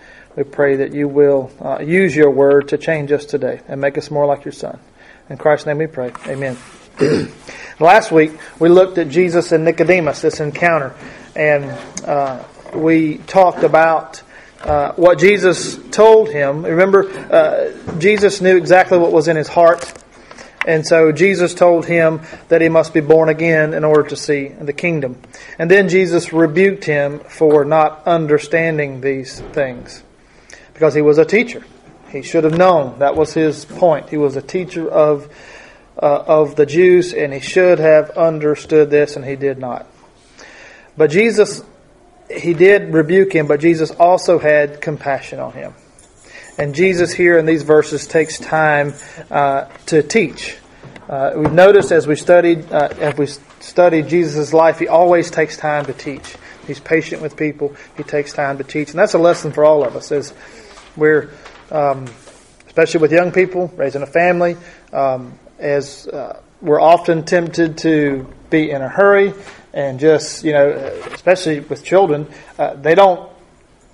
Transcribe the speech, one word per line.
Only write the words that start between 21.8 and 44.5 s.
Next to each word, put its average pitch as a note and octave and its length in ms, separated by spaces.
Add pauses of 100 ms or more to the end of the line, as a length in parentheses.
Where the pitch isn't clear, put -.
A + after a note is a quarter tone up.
him D#3+ 360 (260)
that E3 140
he E3 80
must D#3+ 220
be E3+ 80
born D#3+ 300
again D#3 460
in D#3 80
order D3+ 260
to C#3+ 60
see C#3 320
the C#3+ 260
kingdom. C#3+ 440 (420)
And E3 100
then F#3+ 180
Jesus E3+ 460
rebuked E3 520
him C#3+ 340
for D3+ 440
not D3+ 440
understanding D3+ 920
these C3+ 400 (120)
things, B2+ 480 (720)
because D#3 220
he D3+ 80
was D3 160
a D#3 60
teacher. G3 360 (480)
He C#3 140
should E3 200
have D#3 140
known. D#3+ 400
That C#3+ 180
was D3+ 200
his D#3 300
point. D#3+ 440
He D3+ 80
was C#3+ 180
a C3+ 60
teacher E3+ 480
of, D3+ 400 (720)
uh, D3 240
of D#3 300
the D3 100
Jews, F3+ 480
and D3 180
he C3+ 80
should F3+ 380
have D#3 400
understood D3+ 720
this, D3 260
and C#3 80
he C#3 120
did C3+ 240
not. B2 260 (1120)
But D3+ 140
Jesus, G#3 500 (720)
he E3 240
did F#3 360
rebuke F3 420
him, D#3+ 120
but D3 140
Jesus D#3+ 320
also F3 480
had D3 420